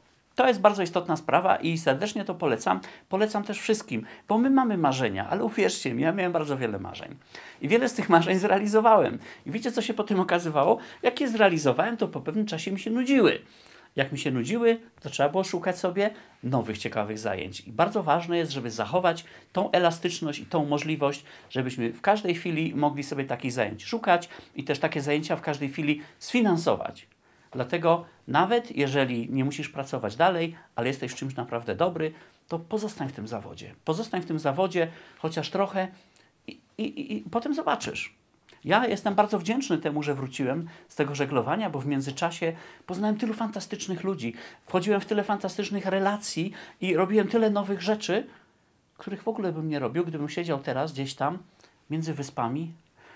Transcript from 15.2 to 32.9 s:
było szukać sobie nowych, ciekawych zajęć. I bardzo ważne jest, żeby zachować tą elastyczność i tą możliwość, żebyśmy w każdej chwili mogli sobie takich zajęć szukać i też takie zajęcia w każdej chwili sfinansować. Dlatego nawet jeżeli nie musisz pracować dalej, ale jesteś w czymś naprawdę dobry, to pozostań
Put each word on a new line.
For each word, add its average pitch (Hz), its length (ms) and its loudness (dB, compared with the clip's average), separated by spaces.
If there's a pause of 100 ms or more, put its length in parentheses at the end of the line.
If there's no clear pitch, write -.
było 185 160 0
szukać 180 340 -2
sobie 190 320 0 (320)
nowych, 110 360 -2
ciekawych 107 400 -4
zajęć. 95 420 -6
I - 120 -16
bardzo 190 300 2
ważne 170 360 0
jest, 165 140 -2
żeby 123 180 -4
zachować 165 540 0 (280)
tą 190 180 -2
elastyczność 170 680 2
i - 80 -12
tą 160 180 0
możliwość, 143 600 -2 (260)
żebyśmy 123 420 -2
w - 80 -14
każdej 202 340 2
chwili 165 400 -2
mogli 143 280 0
sobie 139 220 -4
takich 131 280 -4
zajęć 104 320 -4
szukać 185 440 2 (280)
i 135 80 -6
też 139 140 0
takie 160 220 0
zajęcia 151 360 0
w 156 40 -4
każdej 143 280 -4
chwili 147 340 -2 (160)
sfinansować. 170 880 0 (440)
Dlatego 170 540 0 (240)
nawet 190 480 2
jeżeli 135 540 0
nie 131 140 0
musisz 139 240 -4
pracować 123 480 -6
dalej, 165 400 2 (200)
ale 120 120 0
jesteś 131 240 -4
w - 20 -10
czymś 135 220 -8
naprawdę 117 380 -4
dobry, 160 380 0 (360)
to 170 100 -4
pozostań 208 500 -6